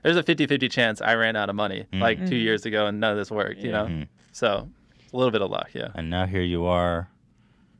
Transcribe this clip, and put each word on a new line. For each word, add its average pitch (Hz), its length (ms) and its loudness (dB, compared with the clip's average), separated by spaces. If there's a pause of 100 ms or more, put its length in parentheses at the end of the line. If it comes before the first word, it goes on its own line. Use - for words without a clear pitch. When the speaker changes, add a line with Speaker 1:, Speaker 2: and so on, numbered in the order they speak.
Speaker 1:
there's 165 120 4
a 165 60 2
fifty-fifty 143 480 2
chance 110 320 0
I 113 140 4
ran 113 200 2
out 101 140 -2
of 101 60 -2
money, 104 360 -2
Speaker 2:
Mm-hmm. 95 80 -2
Speaker 1:
like, 113 200 2
two 185 60 -6
Speaker 3:
Mm-hmm. 170 100 -2
Speaker 1:
years 110 280 0
ago, 107 220 0
and 104 140 -2
none 110 100 2
of 104 80 0
this 101 120 -6
worked, 104 300 -4
you 117 100 -4
Speaker 3:
Yeah. 110 120 -2
Speaker 1:
know? - 60 0
Speaker 2:
Mm-hmm. 80 140 -4 (280)
Speaker 1:
So, 110 380 0 (440)
a 127 40 -8
little 127 160 2
bit 107 100 2
of 95 80 -2
luck, - 240 -4
yeah. - 220 -8
Speaker 2:
And 80 120 -6
now 90 180 0
here 92 160 -2
you 87 220 0
are, 87 440 2 (720)